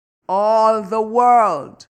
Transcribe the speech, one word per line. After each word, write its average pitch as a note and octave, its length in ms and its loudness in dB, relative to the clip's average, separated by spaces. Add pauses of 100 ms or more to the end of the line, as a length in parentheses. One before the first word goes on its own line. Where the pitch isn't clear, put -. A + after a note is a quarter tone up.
(280)
all A3 540 0
the G#3+ 180 -6
world. A3 840 0 (140)